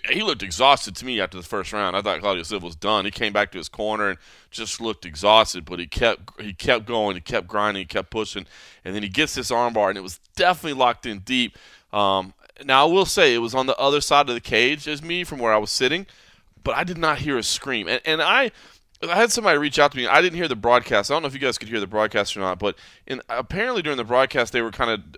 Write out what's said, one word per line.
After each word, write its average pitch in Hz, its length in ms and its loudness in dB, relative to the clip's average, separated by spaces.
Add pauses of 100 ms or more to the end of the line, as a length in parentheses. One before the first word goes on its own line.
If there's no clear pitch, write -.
he 180 140 0
looked 151 200 -2
exhausted 101 540 2
to - 80 -12
me 123 160 -4
after 95 160 -4
the 90 60 -12
first 95 300 -6
round. 98 240 -2
I 101 60 2
thought 92 180 -2
Claudio 92 240 -2
Silva 90 220 -6
was 82 100 -12
done. 101 280 0
He 101 60 -4
came 104 220 -4
back 104 200 0
to 95 60 -12
his 78 100 -12
corner 107 420 -4
and 90 80 -8 (320)
just - 300 -10
looked 110 240 -6
exhausted, 95 600 4
but 90 160 -10
he 87 60 -8
kept, 104 540 -2
he 104 140 -12
kept 113 320 0
going, 107 300 0
he 90 40 -10
kept 98 260 -4
grinding, 104 360 -2
he 90 40 -10
kept 95 240 -6
pushing, 104 360 -6 (380)
and 95 100 -10
then 104 80 -6
he 104 60 -8
gets 143 260 -2
this 127 160 -6
armbar, 117 400 2
and 101 80 -6
it 95 40 -12
was - 180 -14 (160)
definitely 175 420 0
locked 123 280 2
in 107 140 -8
deep. 123 380 -2 (340)
Um, 98 420 0 (300)
now, 135 220 6
I 170 60 2
will 185 140 4
say 156 280 4
it 117 40 2
was 117 160 -2
on 131 120 0
the 131 120 0
other 143 220 2
side 143 280 4
of 123 80 -2
the 117 40 -4
cage 139 460 0
as 151 160 -8
me 175 220 -6
from 147 160 -10
where 113 120 2
I 107 60 6
was 107 120 -2
sitting, 151 360 0 (560)
but 120 140 -2
I 156 80 0
did 175 140 -6
not 156 200 0
hear 139 180 -2
a 117 60 0
scream. 113 460 -4
And, 120 160 -2
and 160 180 0
I, 220 300 2 (500)
I 170 140 -2
had 220 160 4
somebody 202 260 2
reach 147 220 -2
out 143 100 6
to - 80 -12
me. 123 80 -2
I 139 160 6
didn't 175 140 0
hear 170 100 -2
the 131 80 -2
broadcast. 113 560 2
I 139 40 2
don't 165 80 0
know 156 40 -6
if 135 80 -6
you 131 60 -12
guys 131 180 0
could 107 100 -12
hear 110 120 -2
the 98 80 -2
broadcast 107 480 0
or 104 40 -10
not, 92 200 -2
but 101 180 -2 (300)
in, 131 200 -8
apparently 180 540 -4
during 151 140 -4
the 120 80 -4
broadcast 123 480 2
they 123 100 0
were 113 80 -4
kinda, 113 320 -2 (160)